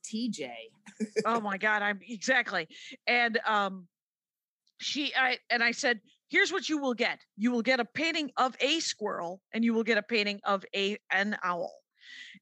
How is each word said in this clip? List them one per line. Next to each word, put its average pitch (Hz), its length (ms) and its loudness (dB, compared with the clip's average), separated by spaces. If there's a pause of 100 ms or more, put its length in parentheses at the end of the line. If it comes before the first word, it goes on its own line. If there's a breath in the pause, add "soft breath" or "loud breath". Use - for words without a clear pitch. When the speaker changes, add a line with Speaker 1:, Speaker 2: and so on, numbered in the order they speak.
Speaker 1:
T 233 240 -4
J. 120 460 -8
<laughs> - 500 -6
Speaker 2:
Oh 226 160 2
my 202 180 -4
God, 208 240 2
I'm, 202 240 -2
exactly. 220 640 0 (380 loud breath)
And, 233 400 2
um, 196 420 0 (920)
she, 277 360 -4
I, 254 220 2 (120)
and 233 140 2
I 233 80 2
said, 240 280 0 (280 soft breath)
"Here's 349 240 4
what 359 160 -2
you 311 100 0
will 262 160 0
get. 202 260 0 (160)
You 226 160 2
will 240 100 2
get 240 180 4
a 233 60 0
painting 311 520 -2
of 247 220 2
a 302 200 2
squirrel 190 640 -4 (100)
and 226 120 2
you 233 100 4
will 226 100 2
get 214 140 2
a 208 40 0
painting 208 420 -2
of 196 200 0 (120)
a, 196 220 0 (140)
an 202 320 0
owl." 175 380 -4 (600 loud breath)